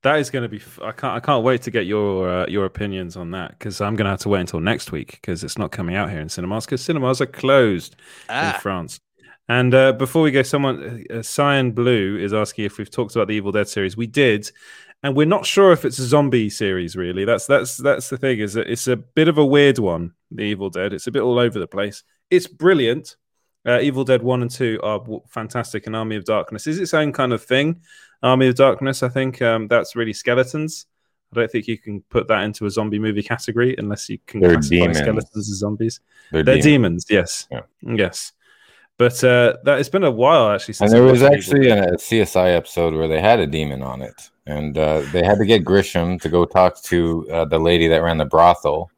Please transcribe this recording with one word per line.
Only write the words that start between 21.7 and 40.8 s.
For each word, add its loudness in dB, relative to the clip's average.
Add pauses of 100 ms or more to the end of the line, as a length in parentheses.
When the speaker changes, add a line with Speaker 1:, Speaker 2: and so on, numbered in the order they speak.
Speaker 1:
It's 2
brilliant. 0 (500)
Uh, 2
Evil 0
Dead 2
one 0
and -4
two -4
are -2
w-, -12
fantastic, -8
and -8
Army -6
of -8
Darkness -4
is -4
its -6
own 0
kind -2
of -4
thing. 0 (420)
Army 4
of 2
Darkness, 2
I -2
think, -4
um, 0
that's 0
really -4
skeletons. -2 (460)
I -2
don't -2
think -4
you -4
can -12
put -2
that 2
into -8
a -2
zombie -2
movie -2
category -2
unless -8
you -10
can -6
Speaker 3:
They're 6
Speaker 1:
classify 0
Speaker 3:
demons. 2
Speaker 1:
skeletons -4
as -8
zombies. -6 (320)
Speaker 3:
They're 0
Speaker 1:
They're 4
Speaker 3:
demons. 4
Speaker 1:
demons, -20
yes. 0
Speaker 3:
Yeah. -10 (340)
Speaker 1:
Yes. -4 (640)
But, 2
uh, 4
that, 4
it's -2
been 0
a 4
while, 4
actually, -4
since 2